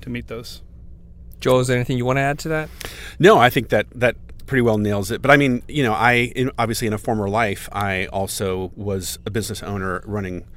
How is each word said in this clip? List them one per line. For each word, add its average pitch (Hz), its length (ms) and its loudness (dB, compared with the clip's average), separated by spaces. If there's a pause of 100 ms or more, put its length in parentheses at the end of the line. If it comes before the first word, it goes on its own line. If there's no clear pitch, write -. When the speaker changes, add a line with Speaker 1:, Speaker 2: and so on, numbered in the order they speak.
Speaker 1:
to 123 80 -10
meet 120 180 -8
those. 117 340 -12 (800)
Speaker 2:
Joel, 127 200 4
is 127 80 0
there 123 80 2
anything 123 220 0
you 120 60 -2
wanna 131 160 2
add 143 200 0
to 165 100 -8
that? 156 180 -4 (500)
Speaker 3:
No, 185 200 10
I 123 120 8
think - 200 -2
that, 107 240 2
that 123 220 0 (300)
pretty 131 160 2
well 110 160 4
nails 104 320 0
it. 101 100 -4
But 131 100 4
I 143 60 10
mean, 131 300 2
you 147 160 -2
know, 113 100 2
I, 120 440 4
in, 127 220 0
obviously 117 280 0
in 107 60 0
a 104 60 -2
former 107 300 -2
life, 104 440 -2
I 98 340 -2
also 92 720 -4
was 98 500 -6
a 104 40 -6
business 104 320 -6
owner 95 440 -4
running 98 380 -6 (120)